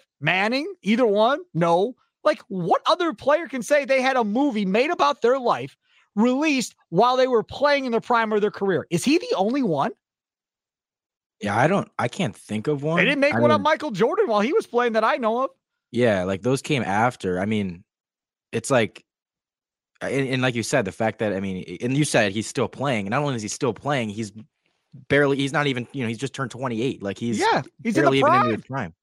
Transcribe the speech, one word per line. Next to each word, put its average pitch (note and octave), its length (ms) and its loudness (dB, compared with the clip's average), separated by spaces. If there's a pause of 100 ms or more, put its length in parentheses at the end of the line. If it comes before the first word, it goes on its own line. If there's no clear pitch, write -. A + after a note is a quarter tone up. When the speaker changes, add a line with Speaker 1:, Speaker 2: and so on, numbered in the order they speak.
(200)
Speaker 1:
Manning, A3 600 -2
either G#3+ 240 2
one. A3+ 360 2 (120)
No. F3 420 2 (280)
Like, D4+ 260 0
what F#3 380 0
other E4 260 2
player D4+ 340 0
can B3+ 140 -6
say C#4+ 240 2
they C4 160 2
had C4 160 0
a A#3+ 60 2
movie A3 420 0
made A3 240 2
about C#4+ 320 0
their B3+ 180 4
life D#3+ 380 -2 (380)
released B3+ 600 2 (140)
while A#3+ 280 4
they B3+ 100 4
were A#3 160 2
playing C#4+ 420 0
in B3 60 -4
the A3+ 100 0
prime A3+ 300 0
of G#3+ 100 2
their G#3 100 0
career? F#3 380 0
Is E3+ 140 -2
he D4 160 4
the B4 160 -4
only A3 260 0
one? E3 300 0 (1500)
Speaker 2:
Yeah, G2+ 160 -4
I B2+ 120 4
don't, F3+ 320 -2
I A2+ 80 0
can't C#3 280 -4
think G#2+ 320 -8
of D3 140 -2
one. D#3+ 160 -2
Speaker 1:
They F3 80 4
didn't C#4 140 0
make C#4+ 160 2
Speaker 2:
I A#3 40 0
Speaker 1:
one D4 120 4
on D4+ 80 4
Speaker 2:
mean D4 40 -6
Speaker 1:
Michael D4+ 280 0
Jordan D4 360 0
while G#3 140 0
he B3+ 120 0
was A4 120 0
playing A#3+ 280 0
that G#3+ 100 2
I C4+ 140 0
know A#3 260 0
of. C#4 60 -4 (420)
Speaker 2:
Yeah, A#2 320 2
like, F#2+ 180 -2
those B2+ 200 0
came C#3 200 -2
after. G2 580 0
I G2 60 0
mean, G2+ 380 -4 (680)
it's A#2 200 -4
like, A2+ 320 0 (960)
and, B2+ 260 -2
and B2+ 140 -2
like B2+ 140 0
you A2+ 80 -2
said, B2+ 220 0
the F#2 60 -6
fact A2 280 -4
that, G#2 140 -2
I F#2+ 60 -4
mean, F#2 420 -8
and B2+ 140 -2
you D3+ 80 2
said A2 280 2
he's G#2 160 -4
still A#2 200 -4
playing. A2+ 420 -4
Not B2+ 120 -2
only C#3+ 140 -4
is A2+ 60 -6
he G#2+ 60 -8
still A#2 260 -4
playing, C3 360 -4
he's G#2 220 -8 (760)
barely, C#3 300 4
he's C#3 160 -2
not D3 140 0
even, B2 240 -4
you C3+ 120 -6
know, A2+ 40 -2
he's A2+ 100 -4
just C3+ 160 -6
turned C3 180 -6
twenty-eight. A#2+ 520 -4
Like, G2 160 -6
he's A#2+ 180 -4
Speaker 1:
Yeah, G4+ 240 0 (220)
he's G#3+ 120 -2
in D#3 100 4
the C#3 40 6
Speaker 2:
barely C3+ 100 2
even D4 140 4
into G4 100 4
Speaker 1:
prime. - 120 -2
Speaker 2:
his - 100 -12
prime. - 380 -8